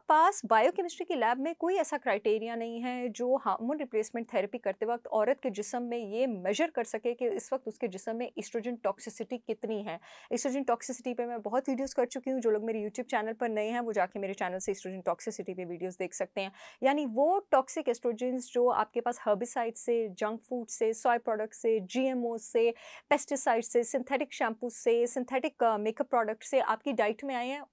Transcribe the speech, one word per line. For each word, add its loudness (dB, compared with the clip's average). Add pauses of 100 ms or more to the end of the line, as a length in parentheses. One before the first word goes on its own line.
पास 6
बायोकेमिस्ट्री 2
की -2
लैब 2
में -2
कोई 0
ऐसा 0
क्राइटेरिया 0
नहीं -6
है -4
जो 0
हार्मोन 0
रिप्लेसमेंट -2
थेरेपी 0
करते -2
वक्त -2
औरत 2
के -2
जिस्म -4
में -4
ये 0
मेजर 0
कर -2
सके -4
कि -2
इस -4
वक्त -4
उसके -6
जिस्म -6
में -4
एस्ट्रोजन -4
टॉक्सिसिटी -4
कितनी -6
है। -8 (320)
एस्ट्रोजन 0
टॉक्सिसिटी -2
पे -4
मैं -6
बहुत -2
वीडियोज़ -2
कर 4
चुकी -4
हूँ। 0
जो 2
लोग 2
मेरे -2
YouTube -6
चैनल 0
पर -2
नए 0
हैं, -2
वो -2
जाके 0
मेरे -4
चैनल -4
से -4
एस्ट्रोजन -6
टॉक्सिसिटी -4
पे -6
वीडियोज़ -6
देख -4
सकते -4
हैं। -6 (320)
यानी 4
वो 2
टॉक्सिक 2
एस्ट्रोजेंस -2
जो 4
आपके 0
पास -2
हर्बिसाइड 0
से, 0
जंक -4
फूड -6
से, 0
सोया 2
प्रोडक्ट -2
से, 2
जीएमओ -2
से, 2 (360)
पेस्टिसाइड 2
से, 2
सिंथेटिक -2
शैम्पू -2
से, 2
सिंथेटिक, -2
अ, 6
मेकअप -2
प्रोडक्ट 0
से 2
आपकी 0
डाइट 2
में -4
आए -2
हैं, -6